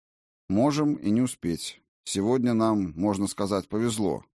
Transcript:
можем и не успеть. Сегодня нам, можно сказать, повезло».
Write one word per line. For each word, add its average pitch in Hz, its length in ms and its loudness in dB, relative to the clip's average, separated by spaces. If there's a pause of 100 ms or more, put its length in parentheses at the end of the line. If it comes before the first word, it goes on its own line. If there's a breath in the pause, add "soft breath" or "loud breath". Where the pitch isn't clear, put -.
(500)
можем 143 460 2
и - 140 -4
не 110 120 4
успеть. - 600 -4 (220)
Сегодня 120 500 0
нам, 110 420 0
можно 98 320 0
сказать, 98 400 -2
повезло». 107 580 -2 (120)